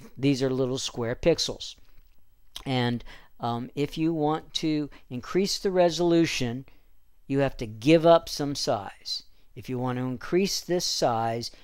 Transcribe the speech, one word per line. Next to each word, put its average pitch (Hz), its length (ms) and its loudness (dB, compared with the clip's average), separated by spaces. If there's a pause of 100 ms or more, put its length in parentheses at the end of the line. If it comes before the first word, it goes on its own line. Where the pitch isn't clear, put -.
(180)
these 131 240 2
are 135 80 2
little 131 300 0
square 120 360 -4
pixels. - 600 0 (880)
And, 123 380 0 (360)
um, 120 360 -4
if 143 240 -4
you 160 140 2
want 156 420 -2
to 151 340 -2 (220)
increase 180 480 -2
the 202 100 -2
resolution, 165 960 2 (640)
you 139 120 0
have 135 180 0
to 120 100 -6
give 131 380 4
up 165 240 6
some 143 260 -4
size. - 680 -6 (320)
If 120 140 -12
you 127 80 -4
want 123 220 -4
to 127 60 -4
increase 170 560 -2
this 175 240 -2
size, 117 680 0 (120)